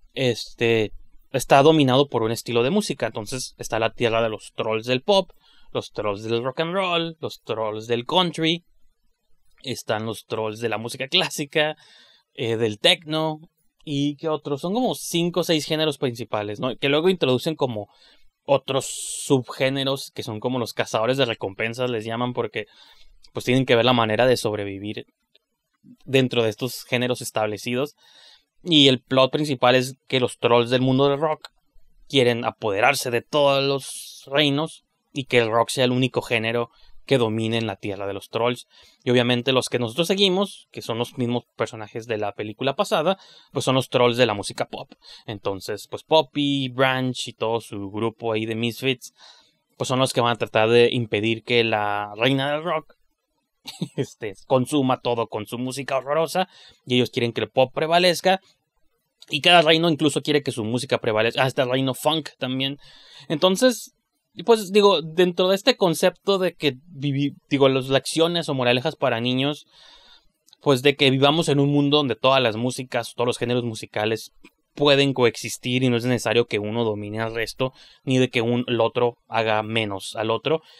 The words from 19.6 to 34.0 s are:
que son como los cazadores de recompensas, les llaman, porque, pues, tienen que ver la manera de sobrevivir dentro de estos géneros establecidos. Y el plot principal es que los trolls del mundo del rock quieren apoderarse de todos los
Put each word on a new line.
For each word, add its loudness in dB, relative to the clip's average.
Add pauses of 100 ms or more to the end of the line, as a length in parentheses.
que -10
son -8
como -2
los -6
cazadores -2
de 2
recompensas, -4
les -4
llaman, -4
porque, -6 (640)
pues, -8
tienen 2
que 4
ver 6
la 4
manera 2
de 4
sobrevivir -6 (960)
dentro 2
de 0
estos -8
géneros -2
establecidos. -4 (720)
Y 6
el 4
plot 2
principal 2
es 0 (100)
que -2
los -2
trolls 4
del 2
mundo 4
del 0
rock -4 (600)
quieren 2
apoderarse 0
de -2
todos 2
los -6